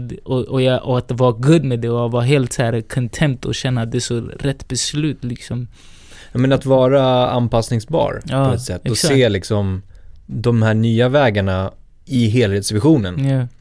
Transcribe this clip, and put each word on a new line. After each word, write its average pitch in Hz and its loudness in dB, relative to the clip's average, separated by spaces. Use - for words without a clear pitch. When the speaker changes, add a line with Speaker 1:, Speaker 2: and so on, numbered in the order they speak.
Speaker 1:
och, 127 -2
och, 131 -2
jag, 127 2
och 127 0
att - -4
vara 123 2
good 139 4
med 123 -2
det 117 -4
och 120 -2
vara 120 0
helt 131 2
så 139 -2
här 117 -2
content 127 -4
och 123 -4
känna 127 -4
att 117 -6
det 123 -2
är - 0
så 120 -4
rätt - -8
beslut, 147 -6
liksom. 120 -8
Speaker 2:
Ja, 123 -4
men 131 4
att 135 0
vara 131 4
anpassningsbar 120 -2
Speaker 1:
Ja, 135 0
Speaker 2:
på 127 2
ett 120 -2
sätt 92 -8
och 127 -4
Speaker 1:
exakt. 139 2
Speaker 2:
se, 127 4
liksom, 98 -2
de 117 0
här 110 2
nya 113 2
vägarna 101 2
i 120 0
helhetsvisionen. 104 0
Speaker 1:
Ja. 131 0